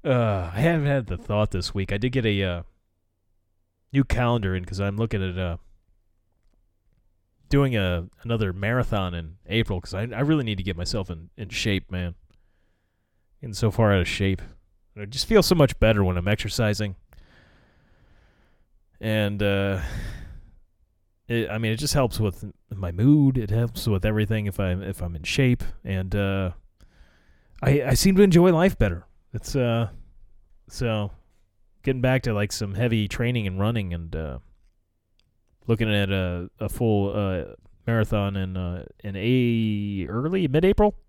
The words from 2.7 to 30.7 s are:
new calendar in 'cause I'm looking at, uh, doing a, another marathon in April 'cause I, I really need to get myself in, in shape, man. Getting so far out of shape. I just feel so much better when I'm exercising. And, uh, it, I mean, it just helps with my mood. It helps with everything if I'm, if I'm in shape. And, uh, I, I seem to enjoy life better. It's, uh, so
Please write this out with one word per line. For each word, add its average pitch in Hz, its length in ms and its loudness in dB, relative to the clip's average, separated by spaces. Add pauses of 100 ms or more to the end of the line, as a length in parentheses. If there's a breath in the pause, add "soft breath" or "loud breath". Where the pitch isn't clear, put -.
new 139 100 4
calendar 117 520 0
in 90 100 -4
'cause 92 140 -8
I'm 101 180 -2
looking 110 240 -2
at, 92 160 -4
uh, 87 200 -4 (1900)
doing 139 260 2
a, 90 320 -2 (160)
another 110 280 -2
marathon 101 600 -2
in 82 220 -10 (100)
April 101 340 0
'cause - 140 -12
I, 104 180 -6
I 110 100 -4
really 147 220 2
need 107 140 -2
to 95 60 -6
get 90 120 -4
myself 90 360 -6
in, 82 260 -14
in 98 120 -12
shape, - 420 -2
man. 90 240 -6 (1300)
Getting 117 120 -12
so 110 160 2
far 104 240 4
out 92 80 4
of 85 60 0
shape. 98 340 -2 (580)
I 104 60 -10
just 120 220 -6
feel 214 160 6
so - 100 4
much 151 260 4
better 110 240 4
when 90 140 0
I'm 87 100 -2
exercising. 104 680 -2 (2000 soft breath)
And, 104 440 -2
uh, 98 380 0 (1500 loud breath)
it, 117 200 -2
I 110 120 -6
mean, 110 140 -2
it 113 40 -4
just 147 160 -4
helps 131 260 0
with 92 240 -2 (300)
my 92 180 -6
mood. 135 460 4
It 107 140 -2
helps 117 340 0
with 101 180 0
everything 107 440 0
if 98 120 -6
I'm, 92 220 0
if 95 200 -8
I'm 85 140 -6
in 78 80 -10
shape. 127 400 2 (200)
And, 92 320 -4
uh, 98 360 0 (1080 soft breath)
I, 135 220 4
I 127 100 0
seem 190 220 4
to 196 80 8
enjoy 180 280 8
life 175 280 2
better. 92 260 0 (280)
It's, - 220 -8
uh, 117 320 0 (800)
so 107 440 -4 (720)